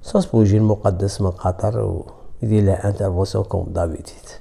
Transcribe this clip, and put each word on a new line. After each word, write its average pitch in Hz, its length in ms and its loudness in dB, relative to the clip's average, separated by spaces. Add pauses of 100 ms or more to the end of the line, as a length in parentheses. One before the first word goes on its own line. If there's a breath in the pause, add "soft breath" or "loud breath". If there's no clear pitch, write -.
ساس 196 240 2
بوجي 107 320 4
المقدس 104 640 0
من 95 100 2
قطر 95 720 -2 (400 loud breath)
ويدير 107 200 4
لها 98 260 2
انترفونسيون 98 540 0
كوم 92 260 -4
دابيتيد. 85 600 -6 (120)